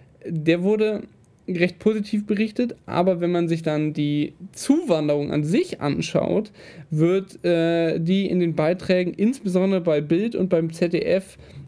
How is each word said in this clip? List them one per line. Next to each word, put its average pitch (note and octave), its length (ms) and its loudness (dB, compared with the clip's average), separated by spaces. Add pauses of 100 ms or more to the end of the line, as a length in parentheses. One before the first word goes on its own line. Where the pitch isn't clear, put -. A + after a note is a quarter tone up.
(260)
der D#3+ 380 0
wurde G#3+ 400 0 (440)
recht F3+ 320 0
positiv G#3 480 0
berichtet, A3 480 -2 (100)
aber F3+ 360 0
wenn F3 100 0
man E3+ 160 2
sich D#3+ 160 -2
dann D3+ 300 0
die D3 400 -2 (180)
Zuwanderung D#3 800 0
an D3+ 120 0
sich A3+ 380 -2
anschaut, E3 680 0 (400)
wird, F3 520 0
äh, E3 560 2
die F#3+ 280 0
in F3+ 120 0
den E3 160 0
Beiträgen, F3+ 600 0
insbesondere F#3+ 680 0
bei D#3+ 180 2
Bild E3+ 360 0
und F#3 140 0
beim E3 220 0
Z E3+ 220 -2
D E3+ 80 2
F, - 380 -2 (280)